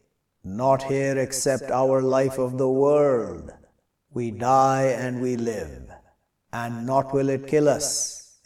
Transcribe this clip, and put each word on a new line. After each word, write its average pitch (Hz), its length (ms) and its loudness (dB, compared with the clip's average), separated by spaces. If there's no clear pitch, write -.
"Not 131 400 0
here 135 340 -2
except 131 520 -2
our 131 320 2
life 131 360 2
of 127 200 -2
the 135 100 2
world. 131 840 2
We 123 180 -4
die 135 560 2
and 127 160 -6
we 127 160 -2
live, 98 540 -6
and 117 340 -8
not 135 280 0
will 135 140 2
it 135 180 -2
kill 151 220 4
us, - 760 -4